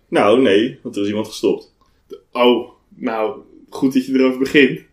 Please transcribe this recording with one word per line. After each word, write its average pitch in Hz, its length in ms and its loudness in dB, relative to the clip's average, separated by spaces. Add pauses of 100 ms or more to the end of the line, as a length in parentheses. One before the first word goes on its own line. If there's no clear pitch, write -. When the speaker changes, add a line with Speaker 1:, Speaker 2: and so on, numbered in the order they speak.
Speaker 1:
Nou, 123 340 2
nee, 117 420 0
want 110 120 -14
er 101 60 -4
is 101 60 -2
iemand 104 200 -6
gestopt. - 480 -6 (560)
Speaker 2:
Oh, 123 380 0 (260)
nou, 113 440 -6 (300)
goed 135 240 -2
dat 131 120 0
je 135 80 -6
erover 131 260 0
begint. 135 400 2 (140)